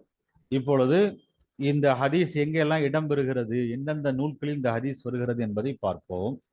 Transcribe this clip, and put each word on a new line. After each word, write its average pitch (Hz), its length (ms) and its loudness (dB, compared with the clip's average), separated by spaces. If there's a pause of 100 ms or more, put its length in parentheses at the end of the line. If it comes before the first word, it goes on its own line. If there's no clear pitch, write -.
(480)
இப்பொழுது 139 720 2 (360)
இந்த 143 380 2
ஹதீஸ் 147 400 0
எங்கெல்லாம் 156 540 2
இடம்பெறுகிறது, 131 840 0
எந்தெந்த 143 420 -2
நூல்களில் 147 440 -4
இந்த 127 140 0
ஹதீஸ் 131 320 -4
வருகிறது 120 400 -2
என்பதை 110 380 -2
பார்ப்போம். 92 640 -4 (100)